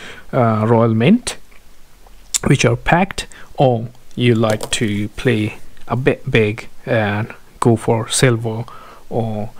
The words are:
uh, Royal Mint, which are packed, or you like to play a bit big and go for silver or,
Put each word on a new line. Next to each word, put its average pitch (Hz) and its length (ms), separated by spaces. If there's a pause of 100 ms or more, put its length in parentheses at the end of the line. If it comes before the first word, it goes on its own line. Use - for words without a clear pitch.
(320)
uh, 113 360
Royal 117 280
Mint, 156 420 (1080)
which - 160
are 120 140
packed, - 500 (300)
or 123 320 (260)
you 123 180
like 110 380
to 104 380
play 107 500 (280)
a - 80
bit 135 360
big 110 380 (160)
and 107 480 (260)
go 117 160
for 113 320
silver 113 560 (460)
or, 110 500